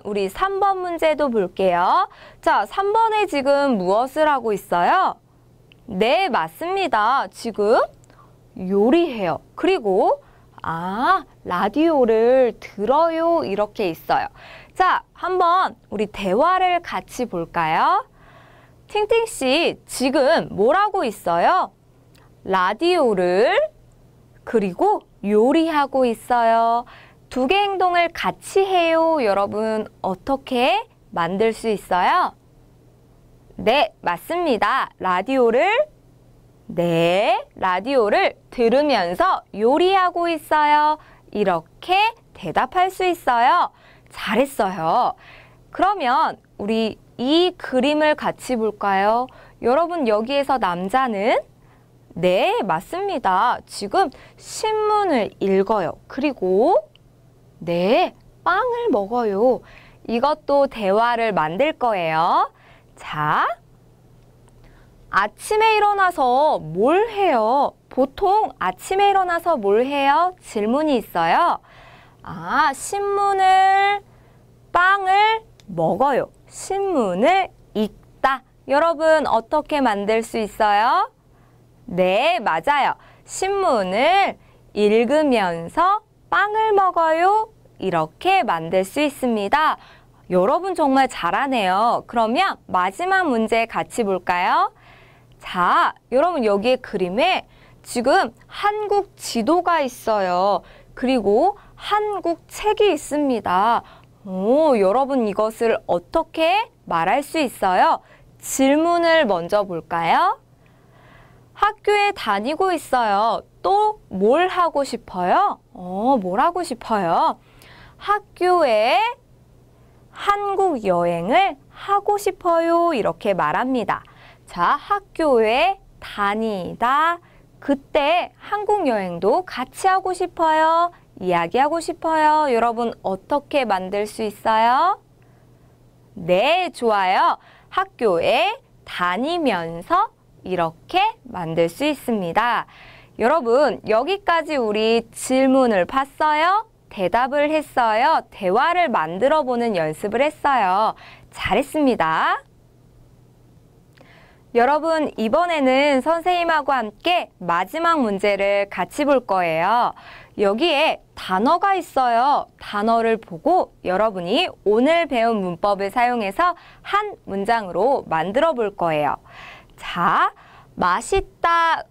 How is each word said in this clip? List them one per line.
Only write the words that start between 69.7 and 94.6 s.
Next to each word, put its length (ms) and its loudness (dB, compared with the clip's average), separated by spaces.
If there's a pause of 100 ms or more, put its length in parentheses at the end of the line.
해요? 560 0
질문이 560 -2
있어요. 640 0 (640)
아, 540 -2
신문을, 1300 2 (720)
빵을 680 2 (240)
먹어요. 640 0 (180)
신문을 1040 -2 (240)
읽다. 720 -4 (240)
여러분, 580 2
어떻게 560 -2
만들 400 0
수 160 -8
있어요? 720 0 (760)
네, 540 0
맞아요. 560 0 (300)
신문을 1120 0 (360)
읽으면서 1300 2 (280)
빵을 440 0
먹어요. 760 2 (280)
이렇게 640 -2
만들 420 0
수 160 -4
있습니다. 760 0 (520)
여러분, 440 0
정말 360 2
잘하네요. 960 -2
그러면 480 -2 (100)
마지막 640 -2
문제 360 0
같이 400 -4
볼까요? 640 0 (680)